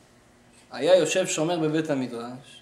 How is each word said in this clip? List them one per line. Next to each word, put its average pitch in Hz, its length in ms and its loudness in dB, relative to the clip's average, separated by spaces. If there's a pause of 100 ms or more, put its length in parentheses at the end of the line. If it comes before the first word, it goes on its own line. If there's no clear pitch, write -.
(720)
היה 147 240 4
יושב 185 320 2
שומר 165 320 -2
בבית 156 300 0
המדרש, 127 720 -8